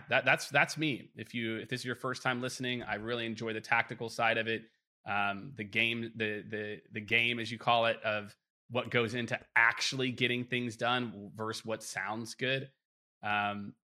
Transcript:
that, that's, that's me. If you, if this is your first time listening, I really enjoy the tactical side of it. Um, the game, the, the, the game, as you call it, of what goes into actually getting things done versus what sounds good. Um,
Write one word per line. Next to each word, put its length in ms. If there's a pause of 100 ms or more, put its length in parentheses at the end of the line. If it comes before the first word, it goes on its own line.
(100)
that, 140
that's, 240
that's 300
me. 380
If 180
you, 220
if 120
this 120
is 40
your 120
first 260
time 180
listening, 440
I 120
really 300
enjoy 260
the 80
tactical 480
side 300
of 80
it. 160 (460)
Um, 480
the 80
game, 500
the, 340
the, 320 (120)
the 80
game, 400
as 100
you 80
call 280
it, 180
of 320 (340)
what 200
goes 240
into 240 (180)
actually 540
getting 340
things 320
done 580
versus 300
what 180
sounds 520
good. 340 (560)
Um, 480 (120)